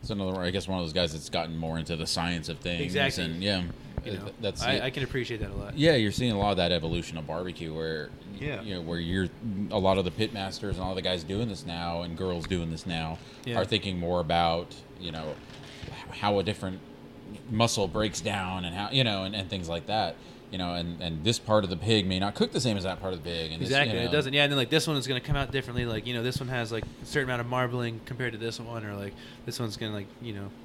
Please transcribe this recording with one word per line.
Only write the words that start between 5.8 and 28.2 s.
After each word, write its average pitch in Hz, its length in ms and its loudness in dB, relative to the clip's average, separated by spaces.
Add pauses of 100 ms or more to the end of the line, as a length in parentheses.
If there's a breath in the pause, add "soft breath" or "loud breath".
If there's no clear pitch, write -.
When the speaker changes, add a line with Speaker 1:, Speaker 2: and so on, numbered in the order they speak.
Speaker 1:
you're 107 160 4
seeing 123 220 2
a 101 60 2
lot 101 120 6
of 92 60 4
that 87 140 4
evolution 82 460 0
of 78 80 -6
barbecue 82 480 -4
where, 80 360 -2 (300)
Speaker 2:
Yeah. 135 220 -4
Speaker 1:
you 101 140 -6
know, 87 60 -4
where 85 180 -2
you're, 87 300 2 (420)
a 104 80 2
lot 95 180 6
of 95 80 4
the 90 60 0
pit 110 220 0
masters 95 420 -4
and 92 100 -4
all 92 80 -2
the 92 80 -2
guys 90 220 2
doing 101 260 -2
this 92 160 -6
now 85 380 -2
and 85 120 -4
girls 87 300 0
doing 87 240 0
this 80 160 -6
now 82 320 -2 (260 loud breath)
Speaker 2:
Yeah. 120 140 -2
Speaker 1:
are 92 80 4
thinking 98 320 2
more 87 220 2
about, 85 560 4 (240)
you 87 120 -6
know, 80 220 -6 (540 loud breath)
h-, - 320 -10
how 104 180 4
a 98 60 4
different 95 360 -2 (680)
muscle 110 380 4
breaks 107 340 0
down 92 440 -2
and 85 100 -4
how, 104 160 -2
you 135 120 6
know, 101 200 2
and, 98 120 -2
and 95 140 -2
things 90 180 -2
like 85 200 -2
that. 98 280 0 (360 loud breath)
You 95 60 -4
know, 87 160 0
and, 85 280 -2
and 82 220 -2
this 117 160 4
part 107 240 6
of 90 60 0
the 92 80 0
pig 101 280 6
may 92 140 4
not 101 160 2
cook 240 160 2
the - 80 0
same 117 160 2
as 95 80 -2
that 90 160 -2
part 95 140 -2
of 80 100 -6
the 87 60 -4
pig. 80 240 -2
And 82 80 -4
this, - 80 0
you 135 80 4
Speaker 2:
Exactly, 117 220 4
it - 80 0
Speaker 1:
know. 87 40 2
Speaker 2:
doesn't. 135 220 2
Yeah, 143 100 6
and 143 80 4
then, 139 60 4
like, 120 120 2
this 156 160 4
one 156 120 2
is 123 100 -2
gonna 127 140 0
come 143 160 0
out 135 120 0
differently. 123 360 0
Like, 110 200 -2
you 123 80 -2
know, 117 100 0
this 123 180 0
one 123 80 -4
has, 117 240 0
like, 110 100 -2
a - 220 -12
certain 135 240 0
amount 123 100 0
of 120 80 -2
marbling 120 560 0
compared 123 300 -4